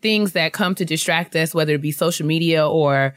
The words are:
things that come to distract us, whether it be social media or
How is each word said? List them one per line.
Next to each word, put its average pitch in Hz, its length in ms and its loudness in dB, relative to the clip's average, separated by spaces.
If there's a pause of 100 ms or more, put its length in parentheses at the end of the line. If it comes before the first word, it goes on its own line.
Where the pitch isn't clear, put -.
things 208 320 0
that 160 200 0
come 190 220 -2
to 185 100 -4
distract 165 520 -2
us, 160 180 0
whether 156 200 2
it 147 80 -2
be 151 100 -4
social 170 340 -2
media 160 400 2
or 139 500 2